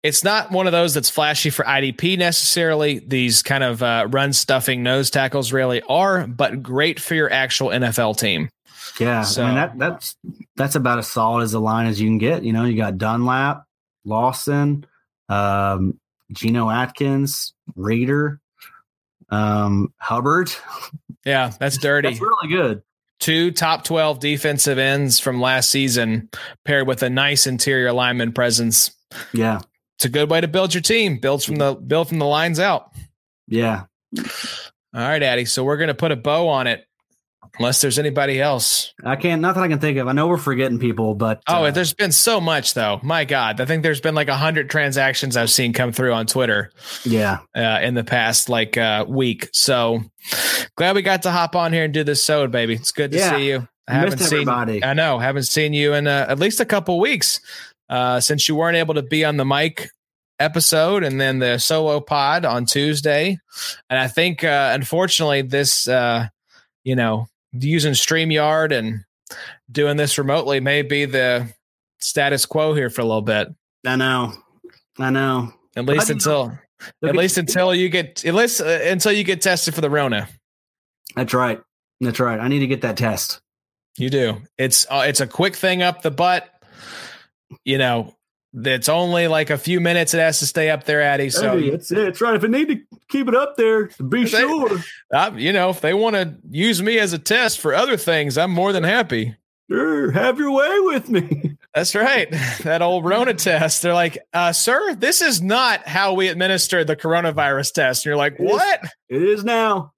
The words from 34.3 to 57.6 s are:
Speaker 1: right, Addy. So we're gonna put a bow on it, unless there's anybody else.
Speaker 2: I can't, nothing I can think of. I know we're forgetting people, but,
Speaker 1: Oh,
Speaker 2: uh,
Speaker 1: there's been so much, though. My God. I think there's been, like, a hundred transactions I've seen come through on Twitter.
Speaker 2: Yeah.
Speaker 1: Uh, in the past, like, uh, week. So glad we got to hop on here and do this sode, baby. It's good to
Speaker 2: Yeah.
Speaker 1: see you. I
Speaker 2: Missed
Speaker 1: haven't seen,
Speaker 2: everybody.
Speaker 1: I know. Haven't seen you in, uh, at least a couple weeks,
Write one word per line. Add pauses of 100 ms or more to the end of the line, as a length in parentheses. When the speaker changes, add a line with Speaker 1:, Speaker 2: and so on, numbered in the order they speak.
Speaker 1:
right,
Addy.
So
we're
gonna
put
a
bow
on
it, (760)
unless
there's
anybody
else. (120)
Speaker 2:
I
can't,
nothing
I
can
think
of.
I
know
we're
forgetting
people,
but,
Speaker 1:
Oh,
Speaker 2:
uh,
Speaker 1:
there's
been
so
much,
though.
My
God.
I
think
there's
been,
like,
a
hundred
transactions
I've
seen
come
through
on
Twitter. (320)
Speaker 2:
Yeah. (160)
Speaker 1:
Uh,
in
the
past,
like,
uh,
week.
So (760)
glad
we
got
to
hop
on
here
and
do
this
sode,
baby.
It's
good
to
Speaker 2:
Yeah.
Speaker 1:
see
you. (180)
I
Speaker 2:
Missed
Speaker 1:
haven't
seen,
Speaker 2:
everybody.
Speaker 1:
I
know.
Haven't
seen
you
in,
uh,
at
least
a
couple
weeks, (500)